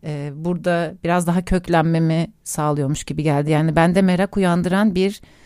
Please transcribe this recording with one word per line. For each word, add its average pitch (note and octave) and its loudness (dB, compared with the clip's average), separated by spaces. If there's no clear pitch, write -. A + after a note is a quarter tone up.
e, D3 -8
burada E3+ -2
biraz E3+ 0
daha F3+ 0
köklenmemi E3 2
sağlıyormuş D3 -2
gibi D3+ -6
geldi. D3 0
Yani D#3 2
bende E3+ 4
merak F#3+ 2
uyandıran F#3 2
bir F#3+ -2